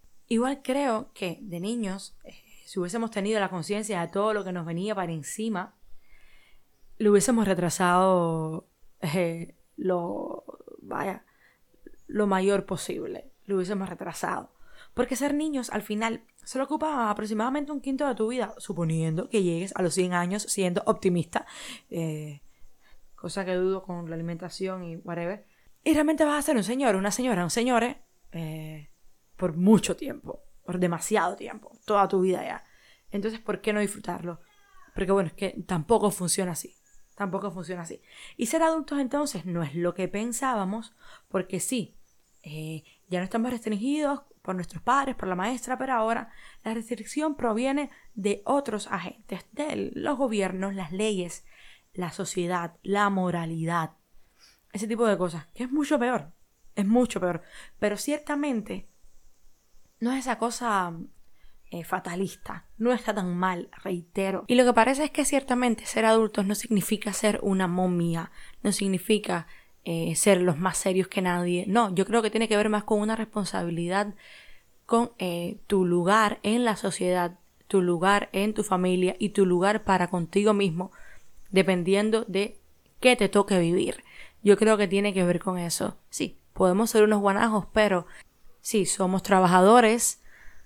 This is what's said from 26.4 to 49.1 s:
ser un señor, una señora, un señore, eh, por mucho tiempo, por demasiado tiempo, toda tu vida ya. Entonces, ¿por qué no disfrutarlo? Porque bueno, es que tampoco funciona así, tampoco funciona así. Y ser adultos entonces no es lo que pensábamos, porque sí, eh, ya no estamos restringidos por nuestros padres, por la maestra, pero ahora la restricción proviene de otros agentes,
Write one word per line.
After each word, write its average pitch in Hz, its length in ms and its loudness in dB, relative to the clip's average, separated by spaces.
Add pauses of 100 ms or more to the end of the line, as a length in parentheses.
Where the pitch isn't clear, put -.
ser 294 140 2
un 202 80 2
señor, 240 320 0
una 196 140 0
señora, 226 340 0
un 160 60 -2
señore, 240 480 0 (340)
eh, 156 560 -10 (480)
por 180 180 -2
mucho 185 420 6
tiempo, - 460 -12 (220)
por 180 140 -6
demasiado 180 580 0
tiempo, - 360 -14 (120)
toda 202 240 4
tu 190 140 2
vida 185 200 2
ya. - 220 -10 (460)
Entonces, 220 280 -4
¿por 190 220 -6
qué 214 140 -2
no 208 60 0
disfrutarlo? 175 600 -6 (540)
Porque 190 180 0
bueno, 190 160 2
es - 60 -16
que - 320 -6
tampoco 202 440 2
funciona 180 420 -2
así, - 220 -12 (400)
tampoco 196 360 -6
funciona 175 320 -10
así. - 180 -14 (380)
Y 233 80 -2
ser 320 160 2
adultos 320 360 0
entonces 277 460 -2
no 170 180 -2
es 139 120 -6
lo 175 200 -2
que 185 140 -4
pensábamos, 226 840 -4 (340)
porque 185 320 -4
sí, - 380 -4 (440)
eh, 156 420 -10 (240)
ya 180 100 -2
no 180 60 -2
estamos 226 260 -2
restringidos 269 720 -2 (180)
por 190 140 -6
nuestros 175 280 -8
padres, 269 320 0
por 190 140 -6
la 185 60 -2
maestra, 240 420 -4
pero 262 160 -4
ahora 226 380 -2 (320)
la 220 100 -6
restricción 233 600 -4
proviene 262 560 -2 (240)
de 202 320 -2
otros 240 440 -2
agentes, 180 600 -8